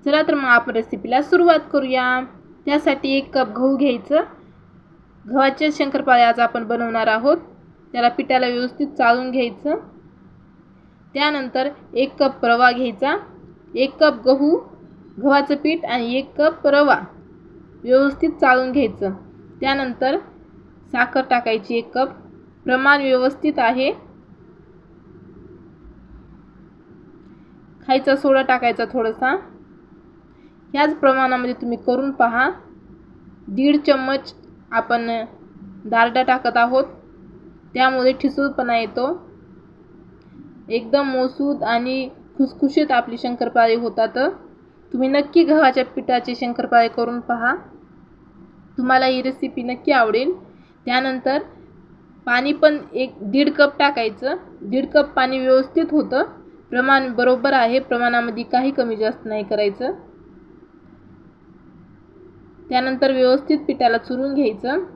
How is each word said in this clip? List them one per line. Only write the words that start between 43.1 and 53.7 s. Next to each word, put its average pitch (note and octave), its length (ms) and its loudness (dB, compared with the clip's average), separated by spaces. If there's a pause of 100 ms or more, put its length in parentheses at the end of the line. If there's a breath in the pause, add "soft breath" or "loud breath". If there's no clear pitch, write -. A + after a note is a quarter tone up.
शंकरपाळे A#3 560 0
होतात. A#3 440 -2 (760)
तुम्ही C4 160 0
नक्की C#4+ 360 2
गव्हाच्या C#4 400 4
पिठाचे B3 500 -4
शंकरपाळे A#3+ 540 0
करून A#3 320 -4
पहा, A#3+ 360 -4 (1200)
तुम्हाला C4 280 2
ही C4 160 0
रेसिपी C4 400 -6
नक्की B3 300 -2
आवडेल. B3 560 0 (360 soft breath)
त्यानंतर C4 540 -2 (880)
पाणी B3+ 260 0
पण D4+ 260 2 (140)
एक B3+ 280 -6
दीड C4+ 320 2
कप C#4+ 260 2